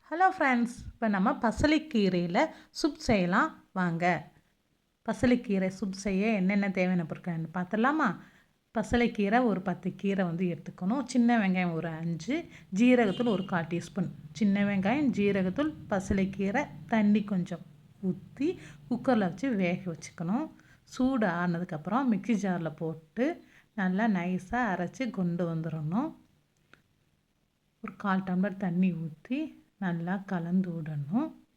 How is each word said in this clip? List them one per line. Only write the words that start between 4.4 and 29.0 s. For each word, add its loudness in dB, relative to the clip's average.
பசலைக்கீரை 2
சூப் -4
செய்ய 0
என்னென்ன 2
தேவையான 0
பொருட்கள்னு -6
பார்த்துடலாமா? 0
பசலைக்கீரை 2
ஒரு 2
பத்து -4
கீரை 0
வந்து -2
எடுத்துக்கணும். -2
சின்ன 4
வெங்காயம் 2
ஒரு -2
அஞ்சு, -4
ஜீரகத்தூள் 4
ஒரு 0
கால் -2
டீஸ்பூன். -4
சின்ன 2
வெங்காயம், 2
ஜீரகத்தூள், 2
பசலைக்கீரை, 0
தண்ணி 4
கொஞ்சம் -4
ஊத்தி -2
குக்கர்ல 2
வச்சு 0
வேக 0
வச்சுக்கணும். -6
சூடு 0
ஆறுனதுக்கப்புறம் -2
மிக்ஸி 0
ஜார்ல -2
போட்டு -4
நல்லா 0
நைஸா -2
அரைச்சு -4
கொண்டு -2
வந்துடணும். -4
ஒரு -12
கால் -2
டம்ளர் -2
தண்ணி 0
ஊத்தி -8